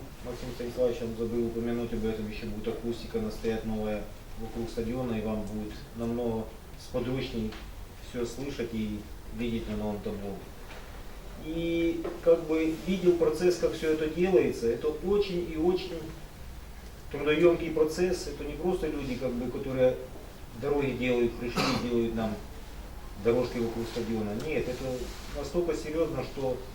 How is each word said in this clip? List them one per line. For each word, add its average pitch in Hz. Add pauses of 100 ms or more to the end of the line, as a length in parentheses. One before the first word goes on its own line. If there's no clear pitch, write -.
(260)
Максим 123
Станиславович, 123
он 113
забыл 117
упомянуть 117
об 110
этом, 110
еще 107
будет 107
акустика, 113
она 107
стоять 110
новая 107 (380)
вокруг 113
стадиона, 120
и 107
вам 107
будет 104 (220)
намного 117 (360)
сподручней 120 (580)
все 120
слышать 131
и 107 (380)
видеть 113
на 104
новом 104
табло. 98 (1120)
И 170 (200)
как 165
бы 160 (120)
видел 180
процесс, 165
как 160
все 160
это 156
делается. 156
Это 120 (200)
очень 190
и 160
очень 170 (1080)
трудоемкий 156
процесс. 156
Это 147
не 147
просто 165
люди, 139
как 127
бы, 120
которые 127 (640)
дороги 143
делают, 120
пришли -
и 120
делают 117
нам 107 (880)
дорожки 120
вокруг 113
стадиона. 107 (120)
Нет, 131
это 127 (540)
настолько 160
серьезно, 151
что 127 (180)